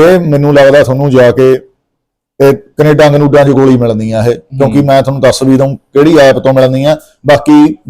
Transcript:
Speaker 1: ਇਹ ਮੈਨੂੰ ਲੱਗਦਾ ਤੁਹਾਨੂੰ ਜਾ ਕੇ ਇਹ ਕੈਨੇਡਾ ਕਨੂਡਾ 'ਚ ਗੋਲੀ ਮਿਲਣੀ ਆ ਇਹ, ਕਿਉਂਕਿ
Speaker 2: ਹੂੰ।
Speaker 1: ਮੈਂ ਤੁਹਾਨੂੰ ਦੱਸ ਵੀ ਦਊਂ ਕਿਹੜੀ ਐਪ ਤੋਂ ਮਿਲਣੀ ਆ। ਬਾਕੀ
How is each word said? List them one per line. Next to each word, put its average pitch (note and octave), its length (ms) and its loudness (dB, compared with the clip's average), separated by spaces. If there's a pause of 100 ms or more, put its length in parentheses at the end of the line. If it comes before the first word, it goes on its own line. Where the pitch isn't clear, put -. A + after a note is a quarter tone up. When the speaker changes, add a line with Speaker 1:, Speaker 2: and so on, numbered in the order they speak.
Speaker 1:
ਇਹ F3+ 180 2
ਮੈਨੂੰ D3 340 -2
ਲੱਗਦਾ C#3 300 4
ਤੁਹਾਨੂੰ C3 260 -2
ਜਾ B2 220 2
ਕੇ C3 280 0 (800)
ਇਹ C#3 120 2
ਕੈਨੇਡਾ D3+ 560 0
ਕਨੂਡਾ C#3+ 340 0
'ਚ C3+ 40 0
ਗੋਲੀ C3+ 300 0
ਮਿਲਣੀ A2 340 -4
ਆ A2 120 -4
ਇਹ, A#2 120 -2
ਕਿਉਂਕਿ C3+ 420 -6
Speaker 2:
ਹੂੰ। C#3+ 80 -2
Speaker 1:
ਮੈਂ C3+ 180 0
ਤੁਹਾਨੂੰ C3+ 180 -6
ਦੱਸ C3 220 -2
ਵੀ C3+ 140 2
ਦਊਂ C3+ 180 -2
ਕਿਹੜੀ D3+ 420 0
ਐਪ C3+ 220 2
ਤੋਂ C3+ 140 -2
ਮਿਲਣੀ C3 320 -2
ਆ। D3+ 120 -2 (280)
ਬਾਕੀ D3+ 520 2 (120)